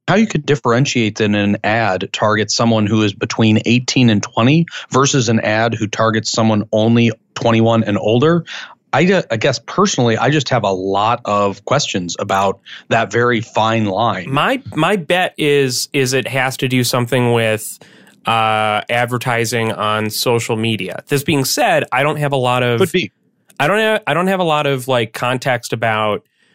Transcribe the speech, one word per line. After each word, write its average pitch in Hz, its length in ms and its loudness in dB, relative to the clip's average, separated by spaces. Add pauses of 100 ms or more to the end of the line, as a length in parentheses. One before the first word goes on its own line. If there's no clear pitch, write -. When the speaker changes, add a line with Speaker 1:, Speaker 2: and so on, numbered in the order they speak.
Speaker 1:
How 165 80 0
you 214 120 4
could 156 200 -4
differentiate 120 720 0
in 104 140 2
an 104 280 0
ad 101 520 0
targets 107 420 0
someone 113 300 2
who 107 160 2
is 101 100 0
between 107 540 2
eighteen 123 420 2
and 104 140 2
twenty 147 420 2 (260)
versus 131 380 2
an 113 120 2
ad 110 340 0
who 107 120 -2
targets 110 460 0
someone 110 400 2
only 117 380 4 (240)
twenty-one 113 500 2
and 101 140 -2
older. 151 480 2 (440)
I 143 140 2
gu-, 185 260 2
I 113 60 -2
guess 127 220 0
personally, 123 580 0
I 131 140 0
just 147 180 0
have 120 160 0
a 98 80 0
lot 98 540 0
of 101 400 0
questions 98 520 -2
about 98 400 -2 (300)
that 113 240 0
very 120 300 0
fine 110 420 0
line. 101 480 -2
Speaker 2:
My, 196 300 0 (120)
my 175 220 0
bet 175 400 -2
is, 143 560 0
is 135 220 0
it 127 120 -2
has 131 300 -2
to 135 120 -4
do 127 160 0
something 120 500 0
with, 110 440 -2 (460)
uh, 110 640 0
advertising 117 840 -2
on 107 360 -2
social 117 480 -2
media. 110 520 -4
This 139 140 -2
being 143 220 0
said, 185 480 0
I 131 100 0
don't 151 140 0
have 143 160 -2
a 139 40 2
lot 123 260 0
of 120 180 2
Speaker 1:
Could 185 120 0
be. 160 200 -2 (480)
Speaker 2:
I 143 60 2
don't 196 120 2
have, 220 280 0
I 143 80 0
don't 180 140 0
have 190 120 0
a 180 40 -2
lot 151 220 0
of, 131 220 -2
like, 120 240 0
context 123 640 -2
about, 107 520 -2 (280)